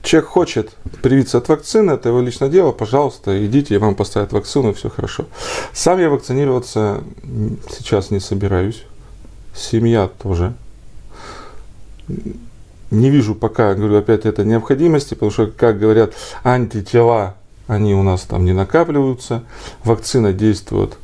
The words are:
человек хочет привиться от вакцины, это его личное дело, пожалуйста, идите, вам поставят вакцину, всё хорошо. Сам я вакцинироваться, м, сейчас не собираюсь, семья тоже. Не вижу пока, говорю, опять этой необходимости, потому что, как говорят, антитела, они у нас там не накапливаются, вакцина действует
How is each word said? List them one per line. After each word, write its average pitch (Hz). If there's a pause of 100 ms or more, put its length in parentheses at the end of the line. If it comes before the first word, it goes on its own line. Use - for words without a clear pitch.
человек -
хочет 113 (320)
привиться 127
от -
вакцины, 170
это 123
его 120
личное 123
дело, 165
пожалуйста, 110
идите, 117
вам 104
поставят 101
вакцину, 117
всё -
хорошо. - (480)
Сам 185
я 170
вакцинироваться, 127 (200)
м, 110 (120)
сейчас -
не 101
собираюсь, 98 (720)
семья 113 (140)
тоже. 92 (2250)
Не 123
вижу 113
пока, 107
говорю, 104
опять 104
этой 104
необходимости, 135
потому 107
что, 107
как 110
говорят, 107 (280)
антитела, 117 (320)
они 104
у 98
нас 92
там 98
не 92
накапливаются, 131 (400)
вакцина 110
действует 101